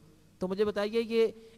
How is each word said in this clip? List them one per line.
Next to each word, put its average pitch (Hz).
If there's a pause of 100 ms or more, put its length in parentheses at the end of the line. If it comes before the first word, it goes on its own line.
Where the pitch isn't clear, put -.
(380)
تو 185
مجھے 196
بتائیے، 208
یہ 226 (320)